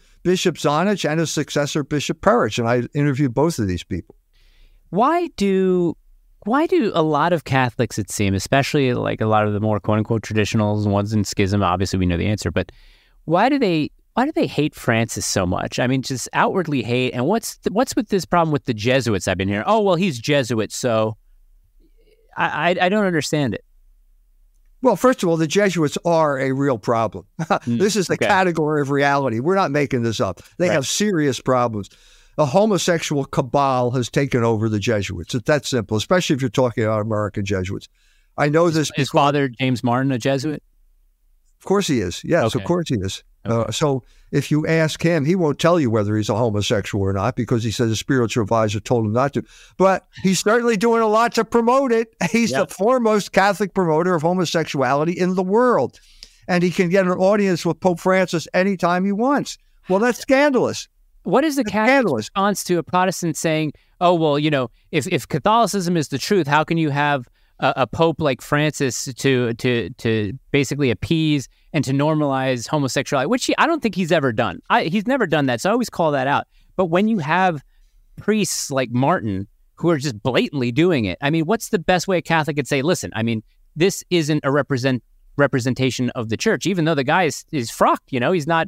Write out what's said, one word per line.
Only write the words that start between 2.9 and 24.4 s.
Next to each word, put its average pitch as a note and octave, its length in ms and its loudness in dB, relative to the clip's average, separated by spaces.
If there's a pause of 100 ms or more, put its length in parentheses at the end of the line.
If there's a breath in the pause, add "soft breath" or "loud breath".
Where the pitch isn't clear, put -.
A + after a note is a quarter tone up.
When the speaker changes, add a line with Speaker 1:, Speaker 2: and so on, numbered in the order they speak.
Speaker 1:
interviewed C#3+ 360 0
both D#3+ 240 0
of A2 100 0
these F2+ 160 -4
people. - 300 -8 (760)
Speaker 2:
Why D#4 480 0
do, F#3 580 2 (520)
why C#4 200 2
do E4 280 2
a E3+ 80 2
lot D#3 320 0
of D#3+ 100 -2
Catholics, C3 540 0
it G#2+ 120 -6
seems, G2 260 0
especially, C3 580 2
like, A2 260 -2
a A2 60 0
lot G#2+ 200 4
of G#2 60 0
the G2+ 80 -2
more G#2+ 180 0
quote-unquote G#2+ 440 0
traditionals, G#2 680 0
ones G2+ 220 0
in G#2+ 120 2
schism, G2+ 380 0
obviously F#2 360 0
we F#2 80 2
know F2 100 2
the F2+ 120 -2
answer, G#2 220 -2
but F#2 220 -4 (540 soft breath)
why F#3 240 2
do D4 80 0
they, E3+ 320 0 (240)
why A#3 100 0
do D#4 80 -2
they C#4+ 140 0
hate D3 280 -2
Francis A2+ 520 -2
so G2 180 0
much? F2+ 340 -4
I C3 80 0
mean, C3+ 140 0
just B2 320 -8
outwardly D#3 500 0
hate. B2 300 -2
And B2 140 -2
what's A3 320 -4
th-, - 140 -6
what's A#3+ 220 -2
with B3+ 140 -2
this F#3 160 -2
problem E3 280 0
with C#3+ 120 -2
the C3 100 -4
Jesuits A2+ 540 0
I've F#2 100 0
been F#2+ 100 -2
hearing? G2+ 180 -2
"Oh, A3 140 2
well, G3 160 2
he's E3 220 -2
Jesuit, A#2+ 540 0
so," A2 440 0 (1200)
I, D#3+ 340 0
I, F3+ 160 0
I - 20 0
don't G#3 180 2
understand D3+ 480 0
it. - 100 -10 (1160)